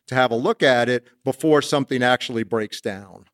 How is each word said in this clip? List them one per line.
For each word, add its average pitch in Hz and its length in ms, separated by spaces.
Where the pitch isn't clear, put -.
to 127 60
have 127 160
a 117 60
look 170 260
at 123 280
it 123 180
before 147 380
something 135 400
actually 123 400
breaks 110 400
down. 98 520